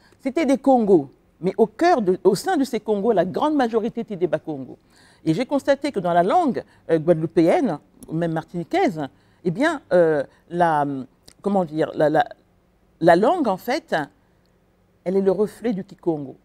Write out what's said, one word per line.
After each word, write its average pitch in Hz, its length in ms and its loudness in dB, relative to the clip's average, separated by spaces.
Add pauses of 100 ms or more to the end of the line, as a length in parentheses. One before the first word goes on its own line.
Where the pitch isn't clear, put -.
(200)
C'était 277 260 -2
des 262 120 2
Congos, 202 520 4 (320)
mais 185 160 -2
au 226 100 4
cœur 330 340 2
de, 185 220 0
au 202 120 4
sein 370 220 -2
de 269 60 2
ces 233 160 -4
Congos, 214 340 -2
la 175 120 2
grande 302 300 -2
majorité 233 460 -2
était 214 140 -10
des 175 120 -2
Bakongo. 143 500 -8 (480)
Et 160 80 2
j'ai 233 120 -4
constaté 277 460 -2
que - 80 -6
dans 175 140 -2
la 175 100 4
langue, 254 400 0 (280)
euh, 165 80 4
guadeloupéenne, 165 800 0 (280)
ou - 60 -12
même 165 200 -4
martiniquaise, 165 760 -4 (360)
eh 180 80 -2
bien, 285 300 -2 (120)
euh, 160 300 4 (260)
la, 160 360 0 (560)
comment 202 240 -2
dire, 156 300 -4
la, 151 140 2
la, 156 180 2 (720)
la 170 160 6
langue, 262 320 2
en 190 100 -2
fait, 254 380 -6 (1080)
elle 180 140 -4
est 196 40 2
le 190 100 2
reflet 208 420 -4
du 185 100 -8
Kikongo. 147 600 -6